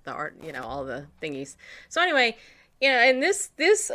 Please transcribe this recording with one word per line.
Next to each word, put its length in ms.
the 80
art, 300
you 100
know, 100
all 220
the 220
thingies. 340
So 120
anyway, 360
you 80
know, 100
and 240
this, 340
this, 380